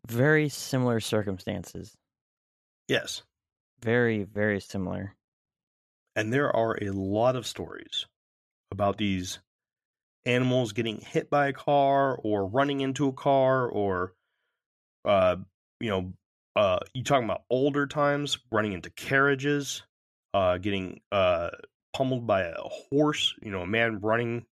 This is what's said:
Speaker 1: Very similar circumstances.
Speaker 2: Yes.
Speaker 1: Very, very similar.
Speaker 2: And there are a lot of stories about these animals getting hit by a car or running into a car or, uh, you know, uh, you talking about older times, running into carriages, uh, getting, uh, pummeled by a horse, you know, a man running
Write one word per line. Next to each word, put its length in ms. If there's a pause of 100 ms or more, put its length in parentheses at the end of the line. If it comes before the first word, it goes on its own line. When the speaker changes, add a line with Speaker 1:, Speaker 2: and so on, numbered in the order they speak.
Speaker 1:
Very 420
similar 520
circumstances. 960 (880)
Speaker 2:
Yes. 360 (600)
Speaker 1:
Very, 420
very 360
similar. 540 (1000)
Speaker 2:
And 160
there 220
are 260
a 100
lot 460
of 100
stories 600 (640)
about 280
these 400 (880)
animals 460
getting 280
hit 300
by 180
a 40
car 640
or 300
running 340
into 280
a 40
car 560
or, 460 (920)
uh, 320 (440)
you 100
know, 220 (440)
uh, 240 (120)
you 120
talking 200
about 260
older 360
times, 520 (120)
running 220
into 180
carriages, 920 (520)
uh, 240
getting, 420 (120)
uh, 380 (440)
pummeled 320
by 160
a 120 (360)
horse, 500
you 100
know, 120
a 40
man 340
running 520